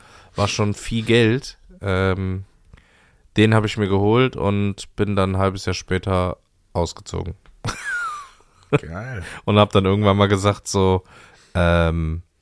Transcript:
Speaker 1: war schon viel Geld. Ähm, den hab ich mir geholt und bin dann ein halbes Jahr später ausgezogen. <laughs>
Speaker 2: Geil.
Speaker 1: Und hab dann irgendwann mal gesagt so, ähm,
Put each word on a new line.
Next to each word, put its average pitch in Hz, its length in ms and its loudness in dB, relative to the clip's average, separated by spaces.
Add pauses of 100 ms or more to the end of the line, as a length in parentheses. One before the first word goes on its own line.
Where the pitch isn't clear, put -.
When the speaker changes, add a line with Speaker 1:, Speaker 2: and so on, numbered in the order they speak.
(360)
Speaker 1:
war 101 120 0
schon 104 260 -2
viel 113 300 -4
Geld. 117 540 2 (240)
Ähm, 95 640 -2 (920)
den 110 180 6
hab 110 120 4
ich - 120 -6
mir 104 120 0
geholt 107 460 2
und 101 600 -4
bin 101 200 -2
dann 95 180 0
ein 95 40 -2
halbes 98 280 -2
Jahr 90 80 -2
später 90 640 -2 (360)
ausgezogen. 87 600 -6 (320)
<laughs> - 80 -6 (960)
Speaker 2:
Geil. 104 520 -6 (200)
Speaker 1:
Und 104 160 4
hab 104 140 4
dann 95 120 4
irgendwann 101 320 4
mal 101 100 4
gesagt 101 400 0
so, 95 360 2 (500)
ähm, 82 680 0 (200)